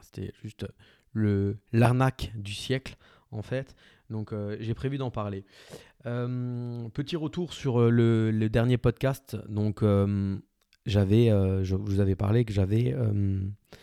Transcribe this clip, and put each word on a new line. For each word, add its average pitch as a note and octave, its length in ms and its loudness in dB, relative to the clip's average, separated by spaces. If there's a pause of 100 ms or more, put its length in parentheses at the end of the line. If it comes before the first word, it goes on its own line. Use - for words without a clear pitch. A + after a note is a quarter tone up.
C'était G2+ 400 -12
juste G#2+ 240 -12 (480)
le, G#2 420 0 (160)
l'arnaque B2 640 2
du G2+ 180 -10
siècle, - 440 -8 (340)
en A2 100 -10
fait. C3 340 -8 (360)
Donc, A2 240 -8
euh, G#2 260 -8
j'ai A2 140 -4
prévu C#3 240 -6
d'en C3 120 -6
parler. G2+ 360 -8 (580)
Euh, A#2+ 880 -6
petit C#3+ 260 -6
retour D#3+ 380 -6
sur, A#2+ 260 0
euh, A#2 80 6
le, A2+ 420 4
le A2 200 0
dernier A#2+ 260 2
podcast. B2 600 -2 (100)
Donc, G#2 340 -2
euh, G2 540 2 (480)
j'avais, G#2 460 4
euh, F#2+ 340 2
je F#2+ 100 -2
vous G2+ 260 0
avais F#2+ 160 2
parlé A2 280 2
que G#2+ 80 -6
j'avais, G#2+ 400 2
euh, G2+ 480 0 (420)